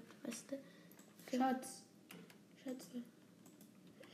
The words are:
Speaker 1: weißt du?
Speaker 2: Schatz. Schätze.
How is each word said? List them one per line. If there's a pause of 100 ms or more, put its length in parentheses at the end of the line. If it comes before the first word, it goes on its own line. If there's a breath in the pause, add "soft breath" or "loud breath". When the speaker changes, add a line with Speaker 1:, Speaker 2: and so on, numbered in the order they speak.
(240)
Speaker 1:
weißt
du?
Speaker 2:
Schatz. (800)
Schätze. (1120)